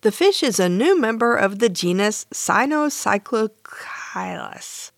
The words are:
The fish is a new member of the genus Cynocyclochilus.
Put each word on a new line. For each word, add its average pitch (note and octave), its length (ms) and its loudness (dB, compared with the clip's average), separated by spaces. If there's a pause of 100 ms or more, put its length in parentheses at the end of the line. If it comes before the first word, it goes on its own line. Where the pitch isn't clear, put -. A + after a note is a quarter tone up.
The G#3+ 100 4
fish G4 300 2
is A#3 180 0
a F3+ 80 4
new D4 320 4
member A#3 340 2
of G3 260 0
the A#3 100 4
genus F#3 560 0
Cynocyclochilus. - 2750 -4